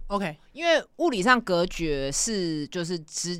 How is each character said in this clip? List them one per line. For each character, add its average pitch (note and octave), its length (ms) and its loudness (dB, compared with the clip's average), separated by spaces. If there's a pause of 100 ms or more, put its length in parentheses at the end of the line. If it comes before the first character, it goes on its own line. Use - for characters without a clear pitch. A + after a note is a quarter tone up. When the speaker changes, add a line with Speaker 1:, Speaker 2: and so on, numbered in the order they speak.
Speaker 1:
OK。 G3 280 -4 (160)
Speaker 2:
因 E4 140 -4
为 D#4+ 160 6 (140)
物 E4+ 120 2
理 A3+ 140 2
上 B3 180 6
隔 F3 240 2
绝 D3 460 -2
是， E3 560 -2
就 F3 180 -4
是 F3 140 -4
直-， E3+ 420 -8